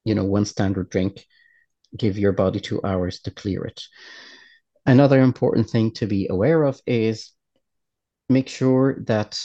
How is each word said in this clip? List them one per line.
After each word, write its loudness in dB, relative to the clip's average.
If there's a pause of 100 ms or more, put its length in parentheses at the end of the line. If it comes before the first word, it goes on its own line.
you 0
know, -2
one 0
standard -4
drink, -4 (680)
give -2
your 2
body 0
two -8
hours -4
to -10
clear -8
it. -14 (1040)
Another 6
important 2
thing 0
to -6
be -2
aware 0
of -2
is -2 (960)
make 2
sure 0
that -2